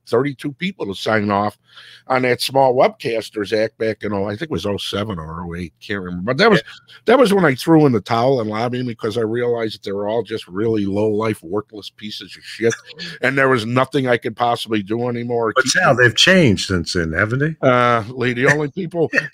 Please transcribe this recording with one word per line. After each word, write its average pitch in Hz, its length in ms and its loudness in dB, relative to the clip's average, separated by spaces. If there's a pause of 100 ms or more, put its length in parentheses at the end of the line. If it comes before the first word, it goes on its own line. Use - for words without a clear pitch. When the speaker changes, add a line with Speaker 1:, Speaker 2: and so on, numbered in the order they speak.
Speaker 1:
thirty-two 139 460 -2
people 180 340 -6
to 98 80 -6
sign 107 360 0
off 104 280 0 (500)
on 127 140 2
that 123 180 0
Small 131 340 2
Webcasters 113 800 0
Act 110 200 -2
back 110 260 -4
in, 104 120 -4
oh, 98 100 -2
I 104 60 -4
think 104 140 -8
it 156 60 -10
was 101 140 -4
oh 101 140 -4
seven 101 400 -6
or 80 280 -10
oh 85 80 -10
eight. 85 260 -10
Can't 101 220 -6
remember. 90 300 -4
But 135 60 -2
that 220 120 4
was, 196 140 4
Speaker 2:
Yeah. - 300 -20 (120)
Speaker 1:
that 247 120 6
was 202 160 4
when 190 100 4
I 135 100 4
threw 156 320 4
in 131 60 4
the 104 80 0
towel 123 400 0
and 107 80 -4
lobbying 123 380 -4
because 113 320 -6
I 117 40 0
realized 117 520 -2
that - 80 -18
they 101 100 -8
were 101 160 -4
all 113 140 -2
just 104 260 -10
really 104 380 -2
low-life, 107 560 -2
worthless 101 480 -8
pieces 104 460 -16
of 78 60 -20
shit, 113 320 -2 (460)
and 131 160 0
there 135 140 4
was 120 160 2
nothing 131 420 0
I 120 80 4
could 113 200 -8
possibly 117 460 -2
do 117 260 -4
anymore. 120 460 -2
Speaker 2:
But 127 100 4
Speaker 1:
Keep 131 80 2
Speaker 2:
Sal, 139 240 4
they've 120 200 4
changed 170 520 4
since 90 260 -2
then, 80 180 -2
haven't 107 280 -2
they? 156 200 -2
Speaker 1:
Uh, 120 480 4
Lee, 123 260 -4
the 123 160 0
only 147 200 -2
people, 165 400 -4 (240)